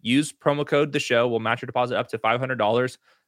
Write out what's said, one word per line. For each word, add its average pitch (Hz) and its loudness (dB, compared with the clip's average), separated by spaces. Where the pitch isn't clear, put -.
use 135 0
promo 147 -2
code 147 0
the 147 -2
show. 120 2
We'll 117 -2
match 113 -2
your 131 -8
deposit 123 -2
up 120 -2
to 110 -6
five 117 0
hundred 131 -4
dollars. 120 0